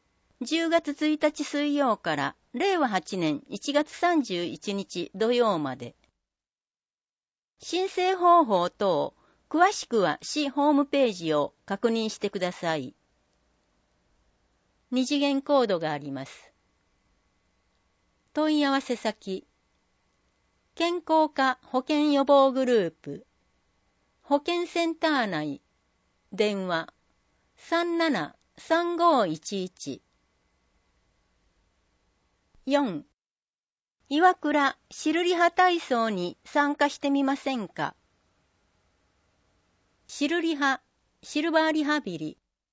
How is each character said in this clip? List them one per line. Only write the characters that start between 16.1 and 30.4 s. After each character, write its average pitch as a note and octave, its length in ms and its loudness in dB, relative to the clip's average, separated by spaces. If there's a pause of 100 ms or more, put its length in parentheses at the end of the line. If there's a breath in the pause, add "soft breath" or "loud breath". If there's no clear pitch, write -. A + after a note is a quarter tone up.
ま C3+ 120 -8
す。 - 280 -20 (1800)
問 D#4 260 2
い D4 60 2
合 C#4 80 2
わ C4+ 80 2
せ B3+ 160 -4
先、 G3+ 500 -8 (1300)
健 E4+ 260 -2
康 D#4 220 2
課 C4+ 360 -2
保 B3+ 200 -4
健 D4+ 300 2
予 C#4 100 4
防 C4+ 300 6
グ C4 120 0
ル A3 260 2
ー - 100 -20
プ、 - 260 -12 (920)
保 C#4+ 180 0
健 F4 260 -2
セ E4+ 200 -2
ン E4 100 -2
タ E4 140 0
ー C4+ 180 2
内、 D3+ 340 -6 (720)
電 G3 380 -2
話、 E3 240 -4 (640)
三 E4+ 400 -2
七 C#4 400 -2 (200)
三 F4 380 0
五 D#4+ 300 4
一 F3+ 400 -6
一。 - 360 -12 (2750)